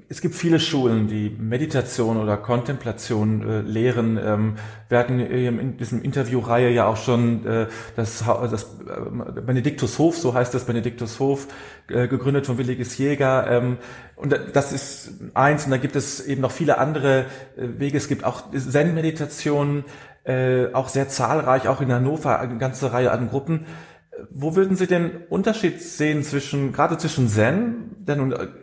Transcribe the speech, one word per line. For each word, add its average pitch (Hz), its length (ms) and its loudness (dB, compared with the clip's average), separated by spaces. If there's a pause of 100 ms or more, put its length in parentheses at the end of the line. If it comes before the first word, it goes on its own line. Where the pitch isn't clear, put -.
(100)
es - 100 -10
gibt - 140 -2
viele 165 260 4
Schulen, 117 480 2
die 107 220 -2
Meditation 113 880 0
oder 104 180 2
Kontemplation, 110 1120 0
äh, 110 140 0
lehren. 113 600 2
Ähm, 107 340 0 (340)
wir 120 80 6
hatten 127 200 2
in 123 600 0
diesem 117 240 -4
Interviewreihe 123 680 2
ja 117 160 6
auch 107 120 2
schon, 117 480 2
äh, 110 220 0 (280)
das 110 300 -2
Ha-, 120 220 2
das, 110 160 -4 (220)
äh, - 540 -8
Benediktushof, 131 800 0
so 123 160 0
heißt 127 180 2
das, 123 140 -2
Benediktushof, 120 840 -2 (400)
äh, 120 180 2
gegründet 135 380 0
von 123 140 -2
Willigis 127 400 -4
Jäger. 135 520 2
Ähm, 123 280 2 (360)
und 143 180 -4
da-, 135 60 2 (140)
das 139 200 2
ist - 400 -8 (200)
eins, 143 320 4
und 139 60 -2
da 131 80 2
gibt 135 180 -2
es - 300 -2
eben 135 160 -2
noch 127 100 0
viele 151 240 2
andere, 135 480 2 (320)
äh, 127 100 -6 (120)
Wege. 143 180 0
Es - 120 -2
gibt - 160 -2
auch - 280 -6
Zen-Meditationen, 147 1300 0 (400)
äh, 127 500 2
auch 127 160 0
sehr 135 180 0
zahlreich, 131 580 2
auch 135 140 2
in 131 100 0
Hannover 131 500 2
eine 120 180 -4
ganze 131 340 -2
Reihe 123 180 4
an 117 200 0
Gruppen. 147 340 -2 (680)
Wo 151 240 -4
würden 190 220 4
Sie 180 100 2
den 170 400 0
Unterschied 196 560 0
sehen 151 400 0
zwischen, 139 500 -2
gerade 160 260 2
zwischen 131 300 2
Zen, 151 680 2
der 147 160 -2
nun 135 180 0 (300)